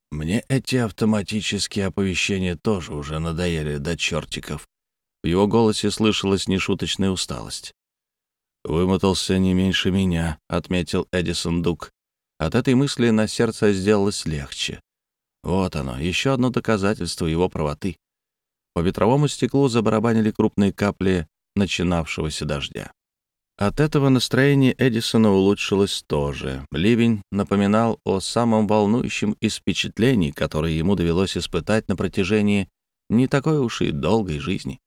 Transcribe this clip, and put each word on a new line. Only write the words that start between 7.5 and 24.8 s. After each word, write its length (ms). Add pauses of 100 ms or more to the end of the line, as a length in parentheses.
"Вымотался 760
не 160
меньше 360
меня", — 480 (100)
отметил 640
Эдисон 500
Дуг. 280 (480)
От 160
этой 200
мысли 360
на 180
сердце 440
сделалось 520
легче. 560 (640)
Вот 340
оно, 220
ещё 340
одно 180
доказательство 760
его 220
правоты. 480 (800)
По 60
ветровому 480
стеклу 400
забарабанили 600
крупные 420
капли 540 (300)
начинавшегося 880
дождя. 480 (640)
От 220
этого 300
настроение 720
Эдисона 520